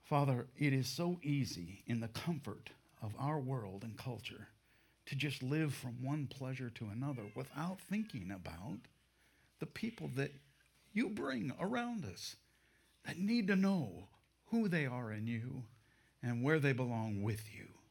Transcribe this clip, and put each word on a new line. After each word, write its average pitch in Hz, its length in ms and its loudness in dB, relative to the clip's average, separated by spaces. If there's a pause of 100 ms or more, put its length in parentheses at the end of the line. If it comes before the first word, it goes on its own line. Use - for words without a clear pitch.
(100)
Father, 139 360 4 (100)
it 147 160 6
is 131 160 4
so 175 340 0
easy 101 640 0
in 117 140 0
the 113 80 -4
comfort - 640 -4 (300)
of 107 160 -4
our 147 220 0
world 113 460 -4
and 107 120 -8
culture - 520 -8 (580)
to - 80 -6
just 135 260 0
live 143 320 2
from 123 300 -6
one 139 240 0
pleasure 131 440 -6
to 113 220 -8
another 127 300 -2 (140)
without 160 440 -4
thinking 160 520 -4
about 90 460 -8 (840)
the 156 60 -4
people 190 500 -6
that 139 160 0 (600)
you 226 180 2
bring 226 500 0
around 233 440 0
us - 300 -8 (720)
that 151 120 -6
need 208 280 4
to 202 80 6
know 170 540 4 (380)
who 226 220 4
they 165 160 4
are 123 280 -2
in 107 160 -2
you 120 340 -2 (600)
and 120 180 2
where 156 160 6
they 139 140 6
belong 113 500 0
with 107 220 0 (120)
you. - 100 -14 (240)